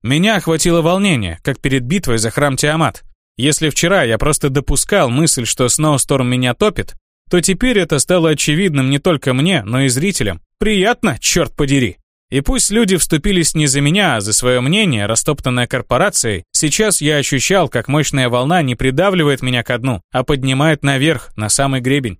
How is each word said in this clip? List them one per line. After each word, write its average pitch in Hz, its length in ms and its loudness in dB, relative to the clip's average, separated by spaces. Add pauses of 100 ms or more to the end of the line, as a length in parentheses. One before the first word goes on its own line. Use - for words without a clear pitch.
Меня 175 360 0
охватило 165 440 0
волнение, 156 600 0
как 135 160 -4
перед 131 240 0
битвой 131 340 0
за 110 140 -2
храм 139 260 0
Тиамат. 151 460 -2 (340)
Если 147 320 0
вчера 175 320 2
я 113 160 0
просто 143 320 0
допускал 143 640 0
мысль, 135 340 0
что 123 240 0
Сноусторм 139 580 0
меня 127 280 0
топит, - 400 -2 (340)
то 175 120 4
теперь 214 360 0
это 156 220 0
стало 165 320 2
очевидным 147 580 0
не 139 80 2
только 139 380 0
мне, 156 280 0
но 120 180 -2
и 135 60 2
зрителям. 127 540 -2 (160)
Приятно, 208 640 0
черт - 360 -2
подери! 139 420 0 (340)
И 135 100 0
пусть 226 300 0
люди 196 260 2
вступились 165 560 0
не 151 140 0
за 139 140 0
меня, 160 340 2
а 107 60 -2
за 104 120 -4
свое 123 280 2
мнение, 143 440 0
растоптанное 123 600 -2
корпорацией, 123 840 -2
сейчас 196 480 0
я 147 160 0
ощущал, 143 520 0
как 120 180 -4
мощная 139 420 0
волна 139 340 0
не 127 100 -2
придавливает 143 680 0
меня 123 180 -2
ко 123 160 -4
дну, 117 240 -4 (100)
а 127 120 -2
поднимает 139 580 0
наверх, 139 540 -2
на 107 140 -4
самый 135 320 0
гребень. 127 380 -2